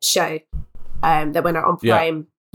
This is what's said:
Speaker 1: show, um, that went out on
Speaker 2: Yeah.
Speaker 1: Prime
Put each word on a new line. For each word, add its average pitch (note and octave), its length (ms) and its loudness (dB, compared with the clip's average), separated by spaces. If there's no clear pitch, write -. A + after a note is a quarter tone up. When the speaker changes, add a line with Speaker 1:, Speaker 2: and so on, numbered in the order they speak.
Speaker 1:
show, D#3+ 380 0
um, D#3 300 2
that E3+ 120 0
went E3+ 100 0
out D#3+ 100 -2
on F3 160 2
Speaker 2:
Yeah. - 160 4
Speaker 1:
Prime D#3+ 300 -2